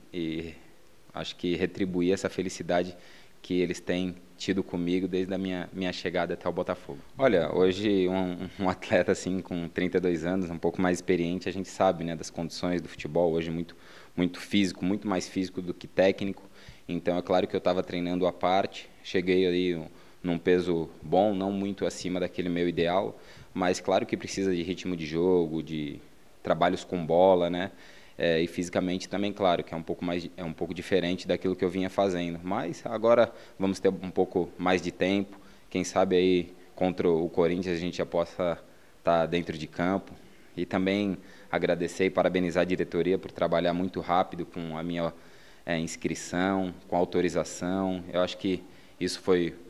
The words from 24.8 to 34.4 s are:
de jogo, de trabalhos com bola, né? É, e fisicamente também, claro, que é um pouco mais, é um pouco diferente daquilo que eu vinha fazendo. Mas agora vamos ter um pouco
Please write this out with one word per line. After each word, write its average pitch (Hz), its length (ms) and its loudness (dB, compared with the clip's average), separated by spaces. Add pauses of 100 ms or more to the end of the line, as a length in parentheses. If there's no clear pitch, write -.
de 80 80 -6
jogo, 82 580 2
de 76 380 -8 (420)
trabalhos 87 400 2
com 90 220 -4
bola, 87 460 6
né? 90 220 -4 (500)
É, 82 160 2
e 85 80 2
fisicamente 92 640 -4
também, 101 240 -4
claro, 87 320 2
que - 80 -12
é 82 40 -6
um 82 60 -6
pouco 85 220 -6
mais, 85 320 -4
é 90 80 -10
um 80 80 -6
pouco 85 220 -6
diferente 90 520 0
daquilo 92 300 0
que - 80 0
eu 90 60 2
vinha 92 180 -2
fazendo. 87 540 0
Mas 120 420 -4
agora 113 480 4 (260)
vamos 95 220 0
ter 95 80 2
um 92 220 -2
pouco 90 480 0